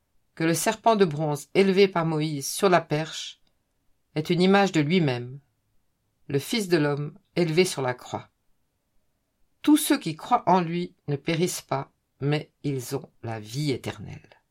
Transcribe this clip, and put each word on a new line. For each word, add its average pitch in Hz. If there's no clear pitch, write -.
que 165
le 165
serpent 220
de 196
bronze 147
élevé 196
par 175
Moïse 156
sur -
la 175
perche -
est 156
une 175
image 196
de 165
lui-même, 143
le 143
Fils 208
de 175
l'homme 147
élevé 170
sur 180
la 127
croix. -
Tous 294
ceux 294
qui 156
croient -
en 185
lui 175
ne 147
périssent 156
pas, 135
mais 147
ils 135
ont -
la 113
vie 123
éternelle. 101